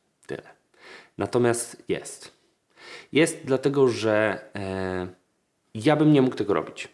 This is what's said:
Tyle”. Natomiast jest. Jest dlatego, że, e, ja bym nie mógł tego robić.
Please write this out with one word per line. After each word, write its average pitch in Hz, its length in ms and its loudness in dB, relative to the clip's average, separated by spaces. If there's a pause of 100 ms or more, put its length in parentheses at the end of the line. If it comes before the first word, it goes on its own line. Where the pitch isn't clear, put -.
(260)
Tyle”. - 160 -12 (760)
Natomiast 117 680 -2
jest. - 440 -8 (800)
Jest 156 320 0
dlatego, 135 440 2
że, 107 520 0 (140)
e, 95 540 -6 (640)
ja 139 220 2
bym 151 160 6
nie 139 100 6
mógł 127 140 0
tego 101 180 0
robić. - 400 -6